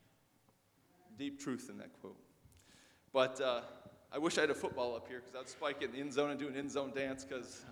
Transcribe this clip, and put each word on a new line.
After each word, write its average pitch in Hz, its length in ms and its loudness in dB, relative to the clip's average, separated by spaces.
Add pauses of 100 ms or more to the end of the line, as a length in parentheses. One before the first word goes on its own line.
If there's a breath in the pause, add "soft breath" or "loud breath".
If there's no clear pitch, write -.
(1160)
Deep 139 220 -4
truth - 300 -4
in 104 100 -10
that - 220 -14
quote. - 180 -12 (920 soft breath)
But, 127 300 4
uh, 123 200 2 (500)
I 127 60 -4
wish 165 200 2
I 165 40 6
had 151 80 6
a 139 60 4
football 123 400 0
up 110 120 -8
here 127 140 -8
'cause - 160 -14
I'd 131 120 -10
spike 143 320 0
it 135 40 2
in 120 80 2
the 131 60 -4
end 143 140 -2
zone 143 160 8
and 139 100 0
do 147 80 0
an 131 80 -2
end 143 140 0
zone 135 240 0
dance 131 320 0
'cause 123 460 -8